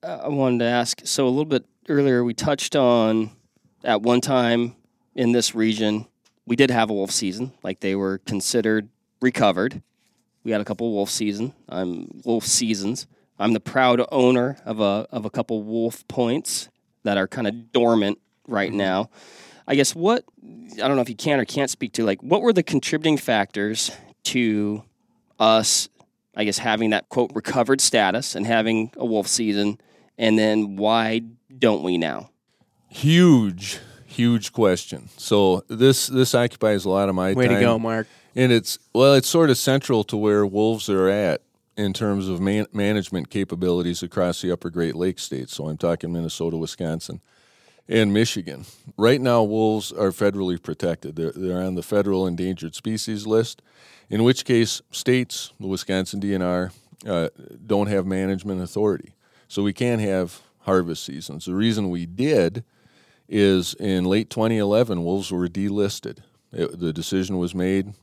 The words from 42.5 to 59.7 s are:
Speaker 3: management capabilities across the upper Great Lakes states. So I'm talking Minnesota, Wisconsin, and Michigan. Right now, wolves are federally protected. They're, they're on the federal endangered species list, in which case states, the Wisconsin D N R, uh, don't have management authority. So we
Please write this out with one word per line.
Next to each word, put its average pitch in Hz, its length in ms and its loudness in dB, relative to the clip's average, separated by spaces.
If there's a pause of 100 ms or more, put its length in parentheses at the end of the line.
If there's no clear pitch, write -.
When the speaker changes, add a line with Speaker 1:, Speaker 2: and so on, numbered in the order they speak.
Speaker 3:
management 101 580 -2
capabilities 87 760 -2
across 87 380 -2
the 90 100 -2
upper 87 180 -6
Great 82 260 -4
Lakes 87 280 -4
states. 64 300 -10
So 73 140 -8
I'm 78 100 -8
talking 85 360 -2
Minnesota, 85 420 -6
Wisconsin, 82 640 -8 (680)
and 107 240 2
Michigan. 90 520 -2 (320)
Right 120 240 4
now, 120 220 4
wolves 107 480 0
are 98 200 0
federally 95 500 0
protected. 80 540 -6
They're, 80 200 -4
they're 90 260 -4
on 92 140 -4
the 87 80 -6
federal 98 420 0
endangered 87 500 -6
species 110 520 -8
list, 110 340 0 (480)
in 107 140 0
which 127 220 4
case 117 360 0 (100)
states, - 680 -2
the 95 80 -10
Wisconsin 95 520 -4
D 101 140 -2
N 95 80 -2
R, 90 300 -2 (340)
uh, 85 240 -2 (360)
don't 101 220 0
have 98 180 0
management 95 560 -4
authority. 101 520 -4 (340)
So - 160 -6
we 101 100 0